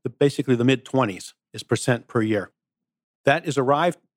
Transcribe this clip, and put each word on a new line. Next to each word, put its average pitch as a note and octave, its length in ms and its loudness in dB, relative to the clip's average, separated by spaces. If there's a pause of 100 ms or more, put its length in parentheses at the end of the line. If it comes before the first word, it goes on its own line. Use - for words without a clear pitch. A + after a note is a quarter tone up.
the, B2 80 -8
basically C#3 460 0
the A#2+ 80 0
mid-twenties B2 720 -2 (200)
is - 80 -14
percent - 460 -2
per A#2+ 120 -2
year. G#2+ 300 -2 (720)
That D3+ 220 2
is C#3+ 100 -4
arrived C#3+ 420 2 (180)